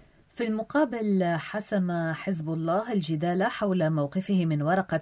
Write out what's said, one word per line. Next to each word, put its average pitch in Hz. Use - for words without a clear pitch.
في 233
المقابل، 214
حسم 175
حزب 160
الله 165
الجدال 175
حول 190
موقفه 170
من 151
ورقة 165